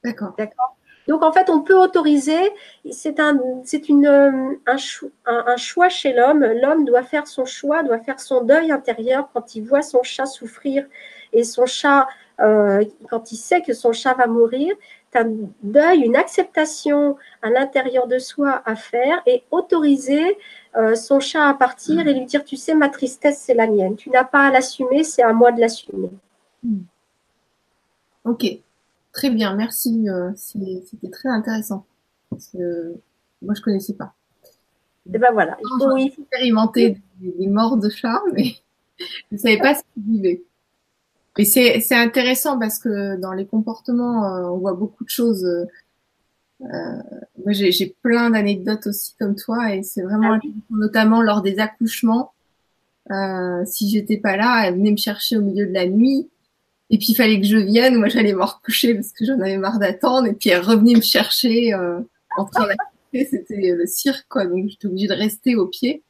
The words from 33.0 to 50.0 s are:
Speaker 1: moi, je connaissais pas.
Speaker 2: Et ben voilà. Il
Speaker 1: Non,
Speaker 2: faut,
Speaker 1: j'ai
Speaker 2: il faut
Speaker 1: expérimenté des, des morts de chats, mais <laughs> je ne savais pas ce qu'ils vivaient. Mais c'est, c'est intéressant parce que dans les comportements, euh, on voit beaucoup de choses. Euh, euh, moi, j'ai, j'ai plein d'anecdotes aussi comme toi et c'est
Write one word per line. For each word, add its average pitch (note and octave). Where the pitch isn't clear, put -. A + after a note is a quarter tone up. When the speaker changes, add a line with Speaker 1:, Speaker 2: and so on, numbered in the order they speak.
Speaker 1:
moi, G#3
je -
connaissais G3+
pas. -
Speaker 2:
Et A3
ben B3
voilà. F#3
Il A3
Speaker 1:
Non, C4
Speaker 2:
faut, C4
Speaker 1:
j'ai C4
Speaker 2:
il C#4
faut D4
Speaker 1:
expérimenté A#3
des, F3+
des F3+
morts A3+
de G#3
chats, A#3+
mais A3+
<laughs> -
je -
ne G#3
savais A3
pas C4+
ce C#4+
qu'ils G#3+
vivaient. F#3+
Mais G#3
c'est, A#3
c'est B3
intéressant B3+
parce A3
que G3+
dans F#3
les F#3+
comportements, A3+
euh, F3+
on F3+
voit F#3
beaucoup G#3
de -
choses. A3
Euh, F3
euh, -
moi, G3+
j'ai, G3
j'ai F#3
plein A#3
d'anecdotes G#3
aussi -
comme G3+
toi A3+
et F#3+
c'est G3